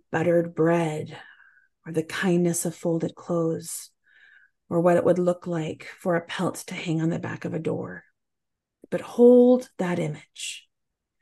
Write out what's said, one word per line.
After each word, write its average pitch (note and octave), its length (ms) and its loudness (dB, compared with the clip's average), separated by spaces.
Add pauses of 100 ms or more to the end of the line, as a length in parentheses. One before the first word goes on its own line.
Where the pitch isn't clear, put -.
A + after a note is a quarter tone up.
(120)
buttered E3+ 440 0
bread, D#3+ 640 -2 (680)
or E3 60 -14
the D#3+ 120 -2
kindness F3 640 -2
of E3 100 -6
folded E3 400 -4
clothes, E3 760 -6 (800)
or E3+ 100 0
what F3 160 4
it - 80 2
would F3 160 2
look F3+ 280 -2
like E3 400 -6 (120)
for F3+ 160 -2
a E3+ 60 -2
pelt - 340 -6 (120)
to F#3+ 60 -12
hang D#3+ 280 -4
on D#3+ 80 0
the E3+ 100 -4
back - 240 -10
of E3+ 100 -6
a E3 60 -6
door. E3+ 460 -8 (840)
But F3+ 120 -4
hold B3 680 6 (100)
that F3+ 200 -2
image. - 680 -10 (540)